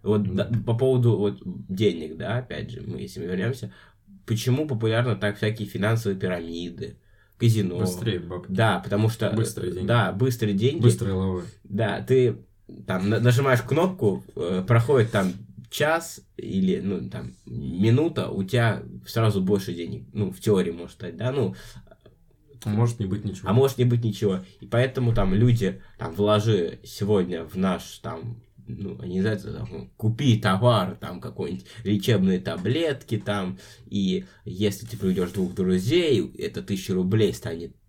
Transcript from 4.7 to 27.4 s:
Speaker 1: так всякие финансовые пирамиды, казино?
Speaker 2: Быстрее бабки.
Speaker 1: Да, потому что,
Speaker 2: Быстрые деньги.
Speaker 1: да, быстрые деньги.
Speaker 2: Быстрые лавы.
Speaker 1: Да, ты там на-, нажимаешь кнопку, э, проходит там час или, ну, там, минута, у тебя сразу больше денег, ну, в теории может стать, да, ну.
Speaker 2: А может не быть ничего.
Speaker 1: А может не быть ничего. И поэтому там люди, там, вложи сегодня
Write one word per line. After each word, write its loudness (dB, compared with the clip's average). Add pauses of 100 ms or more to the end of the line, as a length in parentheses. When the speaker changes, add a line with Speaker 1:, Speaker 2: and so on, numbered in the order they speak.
Speaker 1:
так -2
всякие -2
финансовые 0
пирамиды, -6 (400)
казино? 2
Speaker 2:
Быстрее -2
бабки. -10
Speaker 1:
Да, 2
потому 2
что, -2
Speaker 2:
Быстрые -2
деньги. -4
Speaker 1:
да, 4
быстрые 0
деньги. 2
Speaker 2:
Быстрые 4
лавы. -2 (200)
Speaker 1:
Да, -2
ты 2 (500)
там 0
на-, 2
нажимаешь 4
кнопку, 2 (120)
э, -2
проходит 4
там 2 (360)
час -2 (160)
или, 0
ну, -4
там, -10 (120)
минута, 0
у -4
тебя 2 (240)
сразу 2
больше 0
денег, -8
ну, -2
в -14
теории 2
может -12
стать, -12
да, -4
ну. 0 (1120)
Speaker 2:
А -4
может 2
не -2
быть -4
ничего. -6
Speaker 1:
А 4
может 4
не 4
быть 2
ничего. 0 (180)
И -18
поэтому 0
там 4
люди, 4 (160)
там, -8
вложи 2
сегодня 0